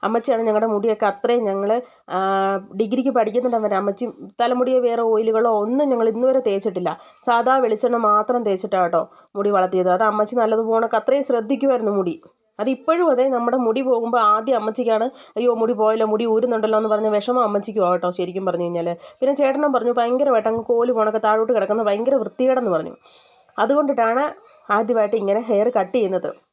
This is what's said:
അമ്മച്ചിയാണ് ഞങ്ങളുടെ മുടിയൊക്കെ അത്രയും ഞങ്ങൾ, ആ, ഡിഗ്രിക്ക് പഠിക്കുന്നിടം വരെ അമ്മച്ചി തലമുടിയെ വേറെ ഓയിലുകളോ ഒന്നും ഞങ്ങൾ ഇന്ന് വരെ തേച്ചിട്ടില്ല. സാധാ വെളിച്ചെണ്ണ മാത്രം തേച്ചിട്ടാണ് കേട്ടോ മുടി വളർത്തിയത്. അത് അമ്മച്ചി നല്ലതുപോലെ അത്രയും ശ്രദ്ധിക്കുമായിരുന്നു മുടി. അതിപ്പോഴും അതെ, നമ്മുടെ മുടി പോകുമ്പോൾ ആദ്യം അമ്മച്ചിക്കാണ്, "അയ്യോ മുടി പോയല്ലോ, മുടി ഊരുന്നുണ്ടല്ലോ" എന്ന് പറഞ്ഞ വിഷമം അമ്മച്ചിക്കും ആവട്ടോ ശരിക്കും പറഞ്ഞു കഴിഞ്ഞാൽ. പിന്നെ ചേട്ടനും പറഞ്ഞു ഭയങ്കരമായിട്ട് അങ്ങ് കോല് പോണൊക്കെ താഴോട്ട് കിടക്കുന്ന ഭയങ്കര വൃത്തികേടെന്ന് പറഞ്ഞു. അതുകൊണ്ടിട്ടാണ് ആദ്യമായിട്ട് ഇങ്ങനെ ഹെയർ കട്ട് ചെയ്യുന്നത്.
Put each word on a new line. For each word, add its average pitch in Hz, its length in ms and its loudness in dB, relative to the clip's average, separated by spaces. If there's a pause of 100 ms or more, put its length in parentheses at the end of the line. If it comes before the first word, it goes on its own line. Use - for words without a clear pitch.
അമ്മച്ചിയാണ് 226 400 -2
ഞങ്ങളുടെ 214 240 0
മുടിയൊക്കെ 214 400 -2
അത്രയും 226 380 -2
ഞങ്ങൾ, 202 380 -2 (260)
ആ, 180 100 -4 (580)
ഡിഗ്രിക്ക് 233 340 -2
പഠിക്കുന്നിടം 233 520 0
വരെ 208 140 0
അമ്മച്ചി 202 320 -2 (320)
തലമുടിയെ 247 380 2
വേറെ 233 240 0
ഓയിലുകളോ 226 480 2
ഒന്നും 233 380 0
ഞങ്ങൾ 233 200 2
ഇന്ന് 233 200 0
വരെ 262 120 2
തേച്ചിട്ടില്ല. 196 600 -2 (220)
സാധാ 240 340 2
വെളിച്ചെണ്ണ 240 400 0
മാത്രം 220 460 0
തേച്ചിട്ടാണ് 190 400 -2
കേട്ടോ 170 260 0 (280)
മുടി 202 140 0
വളർത്തിയത്. 185 400 2
അത് 185 120 2
അമ്മച്ചി 214 320 0
നല്ലതുപോലെ 226 600 0
അത്രയും 262 280 0
ശ്രദ്ധിക്കുമായിരുന്നു 233 680 0
മുടി. 185 280 -2 (380)
അതിപ്പോഴും 320 520 0
അതെ, 254 180 2
നമ്മുടെ 240 280 -2
മുടി 233 240 0
പോകുമ്പോൾ 233 400 0
ആദ്യം 220 360 2
അമ്മച്ചിക്കാണ്, 220 480 0 (320)
"അയ്യോ 240 180 2
മുടി 226 180 0
പോയല്ലോ, 220 340 2
മുടി 214 180 0
ഊരുന്നുണ്ടല്ലോ" 220 540 0
എന്ന് 220 100 0
പറഞ്ഞ 214 200 0
വിഷമം 214 340 0
അമ്മച്ചിക്കും 208 440 0
ആവട്ടോ 180 240 0
ശരിക്കും 180 360 -4
പറഞ്ഞു 175 180 -2
കഴിഞ്ഞാൽ. 170 320 -4 (240)
പിന്നെ 269 140 2
ചേട്ടനും 277 380 0
പറഞ്ഞു 240 200 0
ഭയങ്കരമായിട്ട് 240 560 0
അങ്ങ് 226 160 -4
കോല് 240 280 0
പോണൊക്കെ 214 260 0
താഴോട്ട് 220 340 2
കിടക്കുന്ന 208 300 0
ഭയങ്കര 220 320 0
വൃത്തികേടെന്ന് 254 560 0
പറഞ്ഞു. 165 260 -4 (600)
അതുകൊണ്ടിട്ടാണ് 262 680 2 (480)
ആദ്യമായിട്ട് 220 440 0
ഇങ്ങനെ 208 240 0
ഹെയർ 226 400 0
കട്ട് 185 160 -4
ചെയ്യുന്നത്. 185 380 -2 (180)